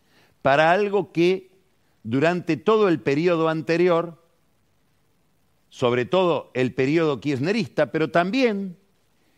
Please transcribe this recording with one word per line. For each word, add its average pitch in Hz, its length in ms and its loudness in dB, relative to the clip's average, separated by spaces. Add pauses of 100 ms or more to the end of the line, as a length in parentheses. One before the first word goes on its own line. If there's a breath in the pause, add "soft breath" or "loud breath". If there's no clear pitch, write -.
(420 soft breath)
para 156 320 4
algo 202 400 -2
que 180 380 0 (520)
durante 151 540 -2
todo 214 320 2
el 151 100 0
periodo 160 480 0
anterior, 165 720 0 (1500)
sobre 123 340 -2
todo 170 500 0
el 127 200 -2
periodo 143 480 -2
kirchnerista, 147 720 -4
pero 156 180 -2
también 196 640 -2 (640)